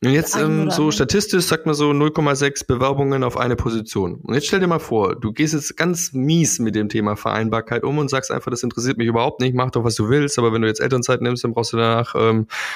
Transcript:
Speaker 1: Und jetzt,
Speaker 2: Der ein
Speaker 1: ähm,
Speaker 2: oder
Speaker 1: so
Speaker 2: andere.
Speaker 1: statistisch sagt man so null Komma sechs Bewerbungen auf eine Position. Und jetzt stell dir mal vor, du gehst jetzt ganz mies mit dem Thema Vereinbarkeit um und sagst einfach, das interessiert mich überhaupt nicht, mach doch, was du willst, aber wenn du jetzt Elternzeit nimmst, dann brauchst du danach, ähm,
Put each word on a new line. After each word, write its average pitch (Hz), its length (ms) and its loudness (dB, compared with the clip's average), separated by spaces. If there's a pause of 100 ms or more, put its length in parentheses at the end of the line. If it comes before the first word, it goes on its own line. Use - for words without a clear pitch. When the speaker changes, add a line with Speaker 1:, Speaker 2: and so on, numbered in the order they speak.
Speaker 1:
Und 123 80 4
jetzt, 160 240 2
Speaker 2:
Der 147 100 0
ein 156 60 2
Speaker 1:
ähm, - 120 2
Speaker 2:
oder - 80 0
Speaker 1:
so - 120 0
Speaker 2:
andere. 151 80 2
Speaker 1:
statistisch 180 540 2
sagt 160 200 0
man 156 100 2
so 147 180 2
null 147 180 2
Komma 147 240 2
sechs 139 280 0
Bewerbungen 135 600 0
auf 120 140 -2
eine 123 180 0
Position. 110 600 -2
Und - 180 -6
jetzt 147 140 0
stell 196 120 2
dir 185 80 2
mal 170 120 2
vor, 113 360 0
du - 160 -4
gehst 156 220 -2
jetzt 143 240 -4
ganz 170 360 -2
mies 147 460 2
mit 110 160 -2
dem 107 140 -2
Thema 104 260 0
Vereinbarkeit 113 680 -2
um 139 140 -2
und 143 120 0
sagst 135 220 -2
einfach, 127 200 -6
das 120 120 -6
interessiert 120 340 -4
mich 117 100 0
überhaupt 117 320 0
nicht, 127 140 0
mach 123 180 0
doch, 117 120 0
was 113 120 0
du 107 140 0
willst, 143 300 2
aber 117 140 4
wenn 113 80 2
du 113 60 2
jetzt 107 140 -2
Elternzeit 127 400 0
nimmst, 120 220 -2
dann 117 100 -2
brauchst 113 200 -2
du 117 40 0
danach, 113 400 2
ähm, 113 300 2 (280)